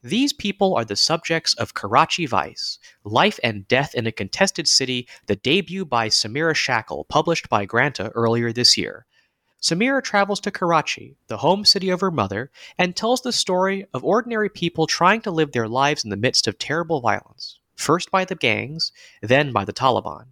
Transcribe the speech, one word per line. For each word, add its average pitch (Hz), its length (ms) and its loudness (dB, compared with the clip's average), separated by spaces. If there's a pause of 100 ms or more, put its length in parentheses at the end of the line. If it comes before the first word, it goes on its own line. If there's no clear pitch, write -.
These 220 300 0
people 196 440 0
are 117 100 2
the - 100 -4
subjects - 600 0
of - 180 -6
Karachi 147 520 2
Vice, - 540 -4 (240)
Life 135 400 2
and 104 240 -4
Death 139 280 0
in 113 120 -2
a 110 60 -4
Contested 165 540 -2
City, 127 420 0 (160)
the 101 100 0
debut 170 480 0
by 117 240 0
Samira 147 480 0
Shackle, 110 540 -2
published 160 400 0
by 104 160 2
Granta 113 500 -2
earlier 117 380 0
this 120 240 4
year. - 280 -6 (540)
Samira 254 440 0
travels 202 380 0
to 196 100 -4
Karachi, - 680 -2 (120)
the - 80 -6
home 196 280 2
city 190 240 4
of 180 100 0
her 190 120 0
mother, 107 400 -2 (260)
and 180 180 0
tells 240 260 0
the 247 100 -4
story 190 600 0
of 127 120 -8
ordinary 214 460 0
people 165 360 -2
trying 190 360 2
to 202 100 -6
live 156 200 0
their 117 160 -2
lives 139 360 0
in 104 80 -6
the 95 40 -2
midst 117 320 0
of 101 120 -4
terrible 160 420 -2
violence, - 580 -4 (160)
first - 360 0
by 185 120 2
the 175 120 -6
gangs, 123 560 -2 (320)
then 131 280 4
by 101 140 0
the 101 80 -6
Taliban. 113 580 0